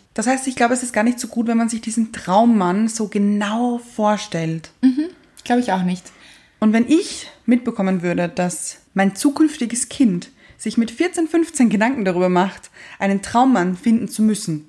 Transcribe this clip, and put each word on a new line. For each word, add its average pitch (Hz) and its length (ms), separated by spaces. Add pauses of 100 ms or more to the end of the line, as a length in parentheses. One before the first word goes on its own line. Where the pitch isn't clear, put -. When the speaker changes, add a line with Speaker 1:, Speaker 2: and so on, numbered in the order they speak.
(160)
Speaker 1:
Das 220 120
heißt, 262 200
ich 254 100
glaube, 240 160
es 254 100
ist 247 80
gar 214 140
nicht 240 160
so 220 80
gut, 233 180
wenn 233 100
man 226 120
sich 226 100
diesen 226 320
Traummann 208 760
so 220 180
genau 208 720
vorstellt. 180 920 (100)
Speaker 2:
Mhm. 262 240 (400)
Glaube 247 160
ich 240 100
auch 185 120
nicht. 180 200 (560)
Speaker 1:
Und 214 140
wenn 233 160
ich - 380 (180)
mitbekommen 202 560
würde, 175 260
dass - 520 (140)
mein 196 220
zukünftiges 285 720
Kind 185 420 (280)
sich - 200
mit 226 140
vierzehn, 339 380
fünfzehn 320 400
Gedanken 220 340
darüber 180 240
macht, 180 420 (300)
einen 196 220
Traummann 196 560
finden 220 320
zu - 140
müssen, 196 460